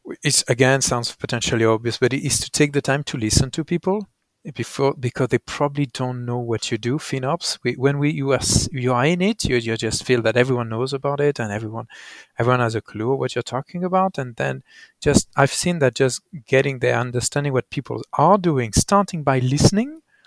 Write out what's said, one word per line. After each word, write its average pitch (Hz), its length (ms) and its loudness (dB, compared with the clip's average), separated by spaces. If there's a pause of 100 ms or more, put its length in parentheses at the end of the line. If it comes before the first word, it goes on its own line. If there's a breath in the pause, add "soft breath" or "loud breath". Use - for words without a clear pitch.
(240)
it's, 143 240 2
again, 131 340 4
sounds 120 340 -2
potentially 113 500 0
obvious, 113 320 0
but 123 160 2
it 139 100 -4
is 131 180 0
to - 100 -8
take 147 220 2
the 143 80 2
time 143 240 0
to - 120 -6
listen 117 340 2
to 160 120 -4
people 185 440 -2 (480)
before, 139 380 0
because 127 360 -2
they 127 80 2
probably 143 480 -2
don't 127 400 -6
know 120 120 -2
what 117 320 -4
you 117 80 -2
do, 120 200 -2
FinOps. 139 640 -4
We, - 100 -2
when 139 240 2
we, 143 140 2
you 139 200 -2
are 127 80 2
s-, - 340 0
you 127 200 0
are 123 120 2
in 175 160 2
it, 208 240 0
you, 127 100 0
you 113 220 -2
just 110 260 -4
feel 123 200 2
that 113 120 2
everyone 123 320 2
knows 113 240 -4
about 139 300 -2
it 147 180 0
and 110 100 -4
everyone, 113 380 -6 (500 loud breath)
everyone 123 220 4
has 113 160 0
a 104 60 -2
clue 113 340 -2
what 131 200 -4
you're 131 60 -2
talking 160 440 -6
about. 185 320 0
And - 180 -8
then 135 260 -4 (400 soft breath)
just, - 360 2
I've 139 160 4
seen 175 260 -2
that 131 160 2
just 131 260 0 (240)
getting 135 340 0
their 123 200 2
understanding 127 540 -2
what 127 160 -2
people 120 320 -6 (160)
are 175 200 6
doing, 143 360 0
starting 190 500 2
by 135 160 2
listening 196 600 2 (260)